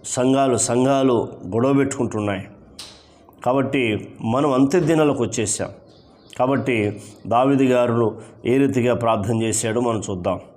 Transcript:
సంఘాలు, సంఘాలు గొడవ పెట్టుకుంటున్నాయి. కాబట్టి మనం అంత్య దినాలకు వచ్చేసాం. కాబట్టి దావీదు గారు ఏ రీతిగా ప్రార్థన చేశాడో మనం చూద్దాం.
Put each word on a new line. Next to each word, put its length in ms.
సంఘాలు, 520
సంఘాలు 680
గొడవ 260
పెట్టుకుంటున్నాయి. 720
కాబట్టి 760
మనం 300
అంత్య 280
దినాలకు 440
వచ్చేసాం. 460
కాబట్టి 640
దావీదు 360
గారు 580
ఏ 120
రీతిగా 380
ప్రార్థన 460
చేశాడో 400
మనం 280
చూద్దాం. 300